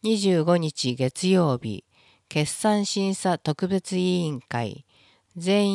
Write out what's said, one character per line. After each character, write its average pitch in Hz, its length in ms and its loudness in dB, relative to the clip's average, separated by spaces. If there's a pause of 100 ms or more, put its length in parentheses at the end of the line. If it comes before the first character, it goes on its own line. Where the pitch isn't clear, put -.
二 220 160 2
十 185 260 2
五 175 140 4
日 151 360 -2
月 131 340 -2
曜 170 300 4
日、 107 260 -8 (440)
決 151 240 -2
算 208 320 0
審 196 300 -2
査 180 240 0
特 - 280 -2
別 185 300 -2
委 180 300 0
員 143 160 -6
会、 120 420 -6 (520)
全 196 380 2